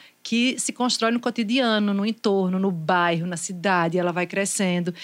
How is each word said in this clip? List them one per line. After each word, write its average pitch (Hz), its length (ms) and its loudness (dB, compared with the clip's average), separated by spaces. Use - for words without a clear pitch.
que 247 360 0
se - 140 -4
constrói 233 380 0
no 240 80 0
cotidiano, 226 720 0
no 196 100 0
entorno, 196 540 0
no 190 140 2
bairro, 170 560 0
na 175 100 -6
cidade, 175 600 0
ela 180 120 0
vai 175 140 -2
crescendo. 180 640 -2